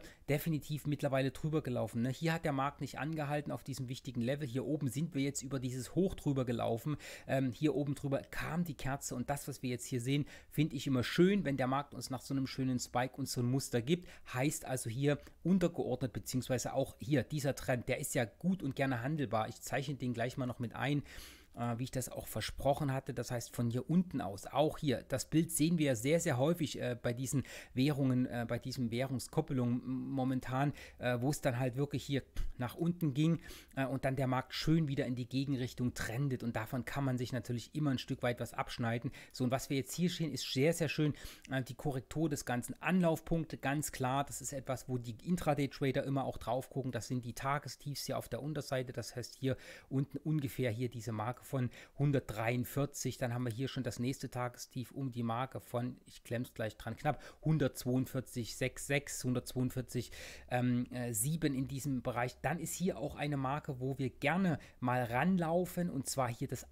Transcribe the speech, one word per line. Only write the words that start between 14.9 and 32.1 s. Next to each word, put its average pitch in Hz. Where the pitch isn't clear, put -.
hier 139
untergeordnet, 170
beziehungsweise -
auch 131
hier 123
dieser 143
Trend, -
der 127
ist -
ja 127
gut 185
und 135
gerne 135
handelbar. 123
Ich -
zeichne 135
den 123
gleich 117
mal 131
noch 123
mit 117
ein, 135
äh, 120
wie 131
ich 127
das 127
auch -
versprochen 139
hatte. 131
Das 123
heißt, 120
von 120
hier 120
unten 175
aus, 98
auch 147
hier, 135
das -
Bild 165
sehen 165
wir 143
sehr, 135
sehr 156
häufig, 151
äh, 123
bei 123
diesen 127
Währungen, 131
äh, 117
bei 120
diesen 123
Währungskoppelungen 123
m-, 127
momentan, 131
äh, 123
wo 131
es 147
dann 127
halt 127
wirklich 139
hier 131